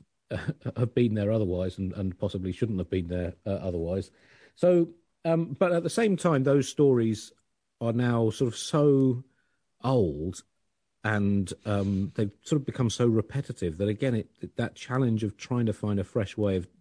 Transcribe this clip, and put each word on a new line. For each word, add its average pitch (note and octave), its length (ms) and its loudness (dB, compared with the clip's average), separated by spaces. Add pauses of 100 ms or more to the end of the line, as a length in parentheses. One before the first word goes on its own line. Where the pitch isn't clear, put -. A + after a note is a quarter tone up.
(300)
<laughs> - 460 -6
have A#2+ 180 -2
been A#2+ 200 2
there G#2 180 0
otherwise F#2 460 -2
and, F#2 160 -4
and F#2+ 260 -6
possibly F#2 320 -4
shouldn't G#2+ 280 -4
have F2 100 -6
been F#2 180 -2
there, F2+ 280 -4 (100)
uh, G2+ 60 -4 (100)
otherwise. F2 500 -4 (440)
So, F3 340 4 (360)
um, E3 320 0
but F3+ 140 2
at E3+ 120 0
the E3+ 60 -4
same G#3+ 280 2
time, D3 260 2
those C#3 240 4
stories A#2+ 640 2 (500)
are A#2 120 0
now A#2 360 2
sort A#2+ 200 0
of A2 80 -6
so C3+ 680 4 (600)
old F2+ 600 0 (600)
and, G2+ 500 0 (120)
um, G2 500 0
they've G#2 160 -2 (120)
sort D3+ 160 0
of C3 60 -6
become A#2 240 -2
so A#2+ 180 0
repetitive A2 680 -2
that, G2+ 100 0
again, A#2 280 0
it, - 420 -8
that - 180 -4
challenge A#2+ 480 -2
of G2+ 140 -4
trying B2 280 -2
to G#2+ 80 0
find G#2 260 -2
a F#2 40 -2
fresh - 320 -4
way G2 220 0
of F2+ 100 -6 (140)